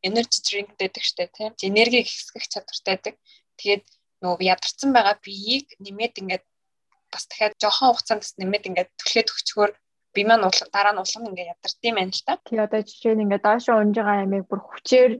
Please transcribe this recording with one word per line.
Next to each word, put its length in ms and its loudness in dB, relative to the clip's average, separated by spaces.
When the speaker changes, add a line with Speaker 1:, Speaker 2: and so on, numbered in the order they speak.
Speaker 1:
energy 400 0
drink 320 -4
гэдэг 280 -6
штэ, 280 -4
тийм. 260 -8
Энерги 460 2
ихсгэх 480 -10
чадвартай 440 -6
байдаг. 200 -12
Тэгээд 260 0
нөгөө 240 -2
ядарсан 460 0
байгаа 320 4
биеийг 440 -4
нэмээд 420 -8
ингээд 240 -6
бас 160 -12
дахиад 300 -2
жоохон 380 2
хугацаанд 280 -4
бас 140 -14
нэмээд 320 -4
ингээд 200 -2
түлхээд 320 0
өгчхөөр 400 -2
бие 120 0
маань 180 6
улам, 260 0
дараа 220 2
нь 80 -4
улам 300 -8
ингээд 240 -10
ядардаг 320 -8
юм 100 0
байна 160 -2
л 140 -8
та. 60 0
Speaker 2:
Тий, 160 -4
одоо 240 0
жишээ 320 -2
нь 100 0
ингээд 220 0
доошоо 320 4
унж 160 4
байгаа 320 0
амийг 240 -2
бүр 100 -4
хүчээр 580 4